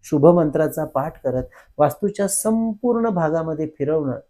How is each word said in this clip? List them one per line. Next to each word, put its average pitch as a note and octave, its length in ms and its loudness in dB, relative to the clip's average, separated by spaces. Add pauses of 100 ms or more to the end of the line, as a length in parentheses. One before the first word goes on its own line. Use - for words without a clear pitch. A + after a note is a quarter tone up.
शुभमंत्राचा D#3 800 2
पाठ D3+ 400 -6
करत B2+ 200 -2 (340)
वास्तूच्या G3+ 500 0
संपूर्ण A3+ 800 -2
भागामध्ये D#3+ 580 -2 (120)
फिरवणं C#3+ 400 -2 (120)